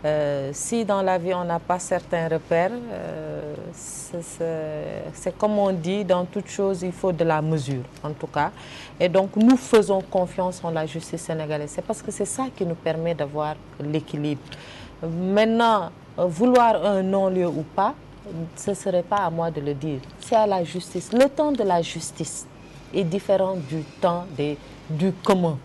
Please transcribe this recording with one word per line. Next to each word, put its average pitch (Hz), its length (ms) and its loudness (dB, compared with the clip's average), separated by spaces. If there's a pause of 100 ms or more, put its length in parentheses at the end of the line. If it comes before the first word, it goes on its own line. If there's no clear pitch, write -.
Euh, 147 500 0
si 233 300 -2
dans 196 200 2
la 185 160 2
vie, 175 160 -2
on 180 80 -2
n'a 170 160 0
pas 180 180 0
certains 175 500 -2
repères, 165 440 2 (200)
euh, 156 600 -8 (180)
c'est, - 520 -10
c'est, 156 800 -6 (100)
c'est - 240 -6
comme 214 220 2
on 196 120 4
dit, 190 320 -2
dans 180 220 4
toute 190 220 -6
chose, 196 340 -2
il 180 100 -4
faut 185 200 0
de 165 120 0
la 160 200 4
mesure, 139 400 0 (180)
en 151 80 -6
tout 151 160 -8
cas. 151 240 0 (500)
Et 175 80 4
donc, 190 280 4
nous 233 220 10
faisons 196 440 6
confiance 180 600 -2
en 170 80 -2
la 160 160 -2
justice 160 340 -6
sénégalaise. 151 540 -4
C'est 175 100 -4
parce - 160 -6
que - 80 -6
c'est 202 160 -2
ça 262 200 -4 (100)
qui 190 100 -2
nous 170 80 0
permet 165 400 -2
d'avoir 151 400 -2 (260)
l'équilibre. 147 600 -2 (640)
Maintenant, 202 880 2 (260)
euh, 170 80 2
vouloir 226 580 6
un 196 200 2
non-lieu 190 440 2
ou 170 160 -2 (120)
pas, 208 180 2 (640)
ce - 160 -4
ne 196 40 0
serait 180 280 0
pas 202 140 0
à 190 120 2
moi 165 220 -2
de 156 100 -6
le 143 140 -2
dire. 139 240 -4 (200)
C'est - 160 -2
à 214 120 6
la 190 160 2
justice. 175 500 -6
Le 262 160 6
temps 302 220 0
de 240 120 0
la 175 200 4
justice - 640 -8 (460)
est 190 100 2
différent 190 520 2 (140)
du 156 140 -4 (180)
temps 175 240 2 (100)
des, 147 220 -2 (320)
du 156 220 2 (120)
commun. 175 420 4